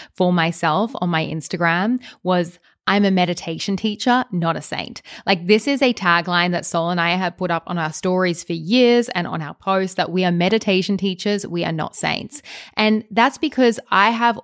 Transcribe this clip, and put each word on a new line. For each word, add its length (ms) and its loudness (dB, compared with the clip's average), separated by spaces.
for 180 2
myself 640 0
on 140 -2
my 140 0
Instagram 800 -2
was, 340 0
"I'm 180 2
a 60 4
meditation 680 -2
teacher, 560 0
not 240 0
a 60 -8
saint." 400 -10
Like, 200 0
this 220 4
is 140 0
a 100 4
tagline 600 2
that 120 -2
Sol 260 -2
and 80 0
I 120 0
have 260 -2
put 140 -2
up 160 -2
on 100 -6
our 160 -2
stories 500 0
for 120 -6
years 560 4
and 160 -4
on 160 -6
our 120 -12
posts, 420 -2
that 140 -2
we 140 0
are 80 2
meditation 640 2
teachers, 500 -2
we 180 -4
are 80 -2
not 220 -4
saints. 460 -4
And 360 2
that's 260 2
because 420 2
I 200 4
have 340 0